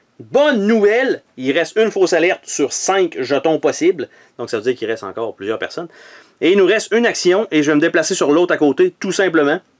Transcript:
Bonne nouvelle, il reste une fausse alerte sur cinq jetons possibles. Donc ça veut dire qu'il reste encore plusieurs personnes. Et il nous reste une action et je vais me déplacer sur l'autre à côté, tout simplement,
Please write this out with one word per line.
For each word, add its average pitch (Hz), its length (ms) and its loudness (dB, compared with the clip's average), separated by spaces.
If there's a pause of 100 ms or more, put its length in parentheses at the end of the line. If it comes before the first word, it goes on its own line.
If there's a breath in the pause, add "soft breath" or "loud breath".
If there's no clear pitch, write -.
(200)
Bonne 226 460 0
nouvelle, 220 560 2 (160)
il 131 140 -2
reste 156 260 -2
une 220 140 2
fausse 185 220 0
alerte 170 320 0
sur - 280 -4
cinq 185 480 0
jetons 143 380 0
possibles. 156 500 -2 (300 soft breath)
Donc 120 100 -10
ça 117 80 -4
veut 104 60 -8
dire 123 120 0
qu'il 110 140 -8
reste 113 140 -6
encore 101 320 -8
plusieurs 104 240 -6
personnes. - 280 -10 (540 loud breath)
Et 170 100 4
il 196 60 4
nous 190 80 6
reste 202 260 0
une 233 140 2
action 185 460 0
et 156 100 2
je 143 100 0
vais 147 40 2
me 147 60 2
déplacer 170 340 0
sur 147 160 0
l'autre 175 220 2
à 117 40 0
côté, 156 420 2
tout 190 120 -6
simplement, 165 500 0 (180)